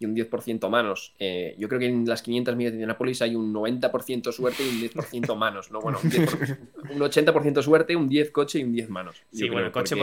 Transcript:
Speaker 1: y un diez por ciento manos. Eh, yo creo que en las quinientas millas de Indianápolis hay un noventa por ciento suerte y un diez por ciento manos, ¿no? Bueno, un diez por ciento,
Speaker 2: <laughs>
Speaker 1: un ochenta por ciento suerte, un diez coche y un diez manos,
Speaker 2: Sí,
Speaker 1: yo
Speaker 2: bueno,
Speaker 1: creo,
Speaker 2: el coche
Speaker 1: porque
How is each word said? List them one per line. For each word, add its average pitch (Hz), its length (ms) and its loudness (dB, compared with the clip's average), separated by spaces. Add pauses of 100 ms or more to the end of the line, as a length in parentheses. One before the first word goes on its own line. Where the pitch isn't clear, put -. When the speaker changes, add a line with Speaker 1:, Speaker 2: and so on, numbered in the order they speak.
Speaker 1:
y 113 60 -4
un 110 100 -2
diez 113 100 0
por 117 160 -6
ciento 110 260 -4
manos. 107 520 0
Eh, 90 360 -4
yo 104 120 -6
creo 123 100 -2
que 123 80 0
en 120 180 2
las 113 160 0
quinientas 120 360 -2
millas 120 160 -2
de 113 60 -8
Indianápolis 113 440 -2
hay 117 140 2
un 110 160 0
noventa 120 400 0
por 123 100 -2
ciento 123 300 -4
suerte 127 320 -2
y 131 60 -2
un 117 100 -2
diez 117 100 -4
por 113 140 -6
ciento 120 320 -4
manos, 104 340 -2
¿no? 110 100 -6
Bueno, 107 220 -2
un 165 80 2
diez 170 180 4
por 147 180 -2
ciento, 131 180 -6 (160)
Speaker 2:
<laughs> 139 100 -12
Speaker 1:
un 143 120 -4
ochenta 151 300 6
por 151 100 4
ciento 143 200 4
suerte, 160 320 6
un 160 140 2
diez 147 240 4
coche 147 260 0
y 135 60 0
un 120 80 0
diez 113 160 -2
manos, 92 420 -10
Speaker 2:
Sí, 110 160 -2
Speaker 1:
yo 117 60 -4
Speaker 2:
bueno, 117 60 0
Speaker 1:
creo, 110 80 0
Speaker 2:
el 104 60 -6
coche - 220 -2
Speaker 1:
porque - 80 0